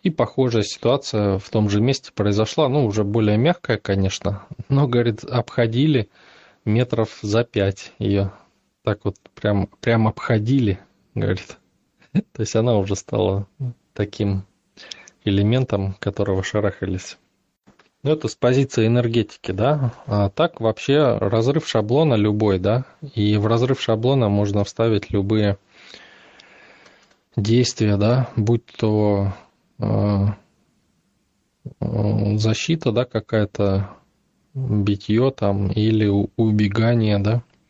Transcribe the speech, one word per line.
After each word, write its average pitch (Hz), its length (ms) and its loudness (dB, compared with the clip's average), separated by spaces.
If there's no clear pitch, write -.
И 185 80 -2
похожая 120 520 0
ситуация 104 760 -2
в - 100 -12
том 107 220 0
же 104 100 2
месте 131 340 -2
произошла, 107 540 0
ну, 135 160 0
уже 104 200 0
более 107 340 2
мягкая, 127 400 0
конечно, 98 640 -2
но, 139 180 2
говорит, 117 380 -2
обходили 123 880 0
метров 113 580 0
за 110 220 0
пять - 540 -4
ее. 101 340 0
Так 104 220 -4
вот 98 120 -4
прям, 101 340 0
прям 113 260 2
обходили, 110 720 0
говорит. 101 420 -4
<laughs> - 240 -20
То - 280 -4
есть 107 140 -4
она 113 220 2
уже 98 200 0
стала 98 500 -2
таким 101 500 -4
элементом, 101 760 0
которого 98 420 -2
шарахались. 95 720 -4
Ну, 143 60 0
это 156 160 0
с - 80 -6
позиции 127 540 2
энергетики, 117 640 0
да. 127 420 0
А 104 220 0
так 165 320 -2
вообще 113 580 2
разрыв 113 500 0
шаблона 123 460 2
любой, 104 440 2
да. 107 260 0
И 104 220 2
в 104 100 0
разрыв 120 340 0
шаблона 117 480 2
можно 101 360 0
вставить 113 480 -2
любые 104 440 0
действия, 110 600 2
да, 117 380 2
будь 113 320 0
то, 104 640 0
э, 104 480 0
э, 107 580 0
защита, 113 520 -2
да, 117 140 0
какая-то, 101 840 -2
битье 110 760 0
там 98 400 -2
или 107 360 2
у-, 101 300 0
убегание, 110 840 2
да. 110 240 0